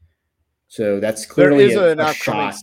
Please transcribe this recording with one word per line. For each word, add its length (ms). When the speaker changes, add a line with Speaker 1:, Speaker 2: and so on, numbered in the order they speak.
Speaker 1:
So 320
that's 260
Speaker 2:
There 80
Speaker 1:
clearly 300
Speaker 2:
is 120
Speaker 1:
a, 160
Speaker 2:
an 100
Speaker 1:
a 20
Speaker 2:
upcoming 480
Speaker 1:
shot. 100